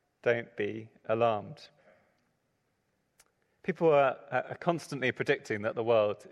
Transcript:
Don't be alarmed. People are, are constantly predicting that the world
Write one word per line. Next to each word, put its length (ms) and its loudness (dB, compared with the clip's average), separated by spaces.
Don't 340 -2
be 320 -8
alarmed. 540 -2
People 280 2
are, 260 4
are 280 -4
constantly 540 -2
predicting 500 -4
that 120 -4
the 100 -4
world 480 2